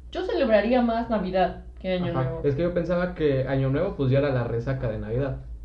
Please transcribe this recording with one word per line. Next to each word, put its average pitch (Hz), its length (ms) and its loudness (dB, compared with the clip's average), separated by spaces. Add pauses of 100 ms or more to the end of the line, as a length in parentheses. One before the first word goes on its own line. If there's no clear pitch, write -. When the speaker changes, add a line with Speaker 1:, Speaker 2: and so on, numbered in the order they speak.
(120)
Speaker 1:
yo 370 140 -4
celebraría 247 560 4
más 233 280 0
Navidad 185 560 0 (140)
que 185 140 -2
Año 180 180 0
Speaker 2:
Ajá. 131 120 0
Speaker 1:
Nuevo. - 200 -4
Speaker 2:
Es 143 120 2
que 170 80 0
yo 175 100 0
pensaba 180 400 0
que 135 340 0
Año 135 220 0
Nuevo, 175 260 0
pues, 135 140 0
ya 135 100 4
era 143 140 2
la 120 120 0
resaca 120 440 -2
de 107 80 -4
Navidad. 110 480 -4 (200)